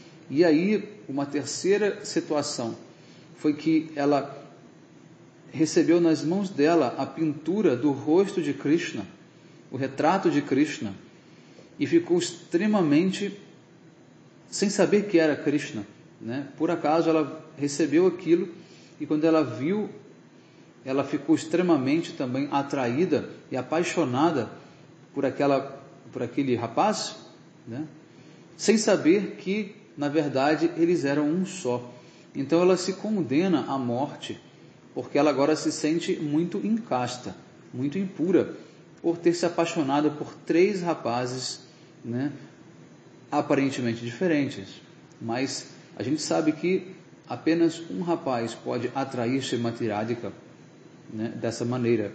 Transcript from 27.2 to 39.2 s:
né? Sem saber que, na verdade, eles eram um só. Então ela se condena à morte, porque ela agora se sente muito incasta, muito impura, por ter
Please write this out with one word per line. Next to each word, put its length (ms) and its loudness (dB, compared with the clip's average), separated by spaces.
né? 200 -8
Sem 220 2
saber 600 2
que, 360 -6
na 140 -2
verdade, 680 2
eles 300 4
eram 200 2
um 200 0
só. 440 -4
Então 260 2
ela 160 6
se 160 -4
condena 760 0
à 120 -2
morte, 600 -4
porque 240 -2
ela 120 6
agora 260 4
se 160 -2
sente 440 0
muito 420 0
incasta, 760 -2
muito 260 -4
impura, 560 0
por 160 0
ter 180 2